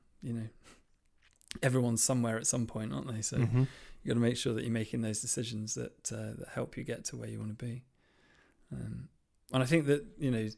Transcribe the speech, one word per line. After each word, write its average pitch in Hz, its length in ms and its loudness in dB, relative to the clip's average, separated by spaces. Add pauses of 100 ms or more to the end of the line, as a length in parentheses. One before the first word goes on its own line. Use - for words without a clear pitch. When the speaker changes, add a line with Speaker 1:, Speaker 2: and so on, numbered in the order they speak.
(220)
Speaker 1:
you 123 120 -6
know, 113 140 -4 (1120)
everyone's 123 420 4
somewhere 117 340 4
at 113 100 0
some 123 180 2
point, 110 280 -4
aren't 135 200 -4
they? 110 80 -4
So - 160 -2
Speaker 2:
Mm-hmm. 120 260 6 (400)
Speaker 1:
you - 40 -6
gotta 117 120 2
make 120 180 4
sure 123 160 0
that 110 100 -2
you're 117 80 -2
making 113 300 0
those 107 200 -2
decisions 113 540 -4
that, - 360 -8
uh, 110 260 -6
that - 160 -10
help 123 240 -6
you 127 60 -6
get 117 220 -6
to - 120 -8
where 117 100 -8
you 110 120 -6
wanna 107 140 -6
be. 120 300 -8 (880)
Um, 120 380 -8 (420)
and 131 100 4
I 127 40 4
think 156 220 4
that, 143 180 4 (120)
you 139 140 0
know, 110 160 0 (100)